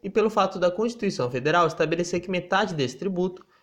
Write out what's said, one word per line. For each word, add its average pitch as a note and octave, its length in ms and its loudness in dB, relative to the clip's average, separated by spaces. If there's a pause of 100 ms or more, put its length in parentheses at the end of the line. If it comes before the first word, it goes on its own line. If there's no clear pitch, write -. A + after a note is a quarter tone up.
e G3 80 -8
pelo A3 180 2
fato F#3+ 300 2
da F3 120 4
Constituição G3+ 600 -2
Federal D#3 360 2
estabelecer E3 540 0
que F#3+ 100 -12
metade F#3 440 -2
desse C3 240 -2
tributo F#3 440 -2 (200)